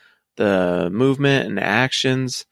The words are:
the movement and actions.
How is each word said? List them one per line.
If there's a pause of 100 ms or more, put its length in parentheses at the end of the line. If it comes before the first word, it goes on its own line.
(360)
the
movement
and
actions.